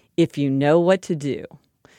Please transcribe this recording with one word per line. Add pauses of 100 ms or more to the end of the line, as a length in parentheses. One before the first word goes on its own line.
(160)
if
you
know
what
to
do. (540)